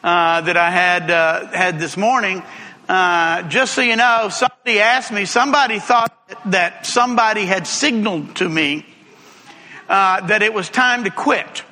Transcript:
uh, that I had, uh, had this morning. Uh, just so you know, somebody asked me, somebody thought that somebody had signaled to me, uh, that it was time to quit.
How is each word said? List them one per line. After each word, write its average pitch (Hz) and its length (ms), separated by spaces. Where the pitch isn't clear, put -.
uh, 170 380
that 165 160
I 170 140
had, 180 400
uh, 170 380
had 180 300
this 160 200
morning. 202 440
Uh, 175 540
just 220 320
so 262 80
you 233 140
know, 226 340
somebody 233 500
asked 233 320
me, 202 140
somebody 254 520
thought 233 320
that 180 400
somebody 226 580
had 180 220
signaled 214 720
to 180 120
me, 156 380
uh, 190 320
that 208 200
it 220 120
was 185 160
time 247 340
to 185 60
quit. - 600